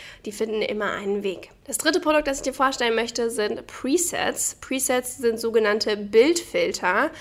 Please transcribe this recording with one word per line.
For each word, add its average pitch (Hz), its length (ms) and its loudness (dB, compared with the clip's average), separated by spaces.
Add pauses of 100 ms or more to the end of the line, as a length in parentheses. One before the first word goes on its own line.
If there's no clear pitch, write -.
(240)
Die 214 80 -8
finden 220 300 -4
immer 208 300 -2
einen 202 320 -2
Weg. 185 260 -6 (140)
Das - 140 -6
dritte 320 220 2
Produkt, 302 260 2
das 277 120 -2
ich - 40 -10
dir 262 120 -2
vorstellen 254 400 2
möchte, 233 360 0
sind - 380 -2
Presets. - 920 -2
Presets 254 580 -2
sind 233 220 0
sogenannte 220 560 2
Bildfilter. 208 1120 2 (100)